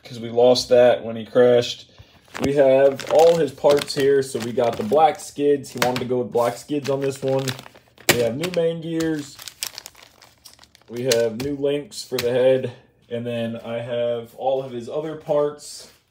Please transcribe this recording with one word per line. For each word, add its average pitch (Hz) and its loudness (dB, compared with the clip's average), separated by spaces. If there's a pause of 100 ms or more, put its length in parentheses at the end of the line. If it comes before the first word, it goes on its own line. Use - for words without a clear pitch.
'cause 120 -16
we 113 -10
lost 123 4
that 123 6
when 113 -8
he 110 -10
crashed. 123 2 (500)
We 139 -2
have 135 4
all 170 6
his 147 -2
parts 143 0
here. 139 2
So 131 -6
we 117 -6
got 117 0
the 117 -4
black 147 2
skids. 143 -2
He 127 -8
wanted 123 -2
to 120 -8
go 123 -2
with 110 -6
black 120 0
skids 143 -8
on 135 -2
this 135 -6
one. 135 -2 (640)
We 120 0
have 117 -2
new 170 -6
main 165 -2
gears. 160 -6 (1500)
We 120 -10
have 117 0
new 143 -6
links 143 -6
for 127 -8
the 120 -2
head. 127 2 (380)
And 120 -8
then 117 -6
I 117 -8
have 120 -6
all 131 -2
of 123 -10
his 120 -12
other 151 -8
parts 147 -4 (200)